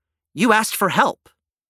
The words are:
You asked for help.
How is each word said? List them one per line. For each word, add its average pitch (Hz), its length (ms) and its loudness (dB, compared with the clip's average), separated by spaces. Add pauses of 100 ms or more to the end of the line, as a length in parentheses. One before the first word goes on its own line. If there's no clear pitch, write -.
(320)
You 214 200 0
asked 214 240 0
for 196 140 -2
help. - 380 -2 (420)